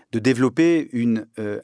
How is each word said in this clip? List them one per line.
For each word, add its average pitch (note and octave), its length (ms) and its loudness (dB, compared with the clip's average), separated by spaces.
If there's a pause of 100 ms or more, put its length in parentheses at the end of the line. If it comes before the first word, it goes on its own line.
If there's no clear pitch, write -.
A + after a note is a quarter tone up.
(120)
de A#2 60 -2
développer C3 760 2
une, A#2 360 -2 (100)
euh, G#2 260 -8